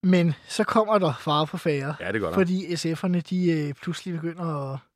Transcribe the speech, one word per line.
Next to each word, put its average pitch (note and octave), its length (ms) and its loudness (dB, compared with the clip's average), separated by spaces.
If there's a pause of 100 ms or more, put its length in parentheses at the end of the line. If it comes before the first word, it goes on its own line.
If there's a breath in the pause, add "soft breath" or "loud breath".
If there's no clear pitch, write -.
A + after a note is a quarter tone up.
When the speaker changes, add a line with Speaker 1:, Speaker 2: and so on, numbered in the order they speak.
Speaker 1:
Men F3 300 4 (160)
så - 160 0
kommer G#3+ 340 4
der E3+ 220 4
fare D3+ 260 2
på F#3 100 -10
færde, C#3+ 440 -2
Speaker 2:
Ja, F#2+ 120 -6
det G#2+ 80 0
gør F#2 80 0
der. D#2+ 60 -4
Speaker 1:
fordi F3+ 420 0
S E3 100 -4
F'erne, F3 340 0
de, E3 480 0
øh, C#3+ 60 -6
pludselig - 400 -8
begynder D#3+ 580 -6
at C3+ 60 -8 (180)